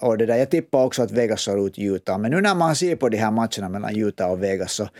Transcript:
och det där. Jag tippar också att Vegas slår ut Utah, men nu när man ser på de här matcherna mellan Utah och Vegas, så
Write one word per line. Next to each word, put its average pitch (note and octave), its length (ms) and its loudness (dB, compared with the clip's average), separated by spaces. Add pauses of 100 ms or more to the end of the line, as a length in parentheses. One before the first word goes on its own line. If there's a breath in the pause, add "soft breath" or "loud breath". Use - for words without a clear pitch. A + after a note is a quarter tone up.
och A2+ 180 2
det A2+ 80 2
där. A#2 100 2
Jag C3+ 140 2
tippar D#3 340 2
också B2+ 180 0
att G#2+ 80 0
Vegas A2 300 0
slår G2+ 260 0
ut F#2+ 120 -6
Utah, G2 400 -2
men G#2+ 120 -2
nu E3+ 100 2
när G3+ 140 2
man E3 220 2
ser E3+ 200 0
på C3 120 0
de G#2+ 100 0
här A2 120 0
matcherna A2 380 -2
mellan G#2+ 280 -6
Utah G2+ 340 -2
och F#2 120 -2
Vegas, F#2+ 300 -2
så G#2+ 160 -4 (120)